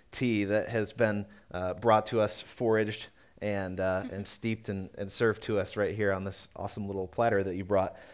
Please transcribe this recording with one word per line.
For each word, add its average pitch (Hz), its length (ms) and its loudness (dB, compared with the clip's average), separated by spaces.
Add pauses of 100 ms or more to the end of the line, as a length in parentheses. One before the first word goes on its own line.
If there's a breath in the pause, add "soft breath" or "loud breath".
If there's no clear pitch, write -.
(120)
tea 113 320 2
that 104 240 2
has 110 240 -2
been, 104 340 2 (280 loud breath)
uh, 92 220 -2
brought 107 320 4
to 117 120 0
us, 104 220 0
foraged 110 640 0 (340 soft breath)
and, 95 380 -2
uh, 92 320 0
and 98 160 -8
steeped 113 400 -4
and, 95 300 -6
and 98 120 -6
served 110 340 2
to 107 140 0
us 92 200 -2
right 98 180 0
here 104 160 2
on 95 140 -2
this - 320 -10
awesome 101 280 -6
little 98 220 -4
platter 113 360 2
that 92 120 -2
you 95 80 -4
brought. 95 320 2 (180 loud breath)